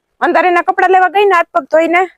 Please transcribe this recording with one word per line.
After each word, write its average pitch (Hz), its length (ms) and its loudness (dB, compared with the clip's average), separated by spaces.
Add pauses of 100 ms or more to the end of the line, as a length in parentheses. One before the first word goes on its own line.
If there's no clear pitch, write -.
(220)
અંદર 330 240 0
એના 349 160 0
કપડાં 381 280 -2
લેવા 370 180 2
ગઈ 392 180 0
ને, 381 100 2
હાથ 339 180 0
પગ 330 100 -2
ધોઈને 330 540 0